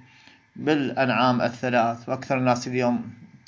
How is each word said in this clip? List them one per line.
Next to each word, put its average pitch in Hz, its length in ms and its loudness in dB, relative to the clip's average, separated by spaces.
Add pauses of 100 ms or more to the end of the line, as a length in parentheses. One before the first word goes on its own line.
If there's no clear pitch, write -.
(560)
بالأنعام 127 840 2
الثلاث، 117 640 0
وأكثر 131 300 -2
الناس 123 300 0
اليوم 120 420 -2 (380)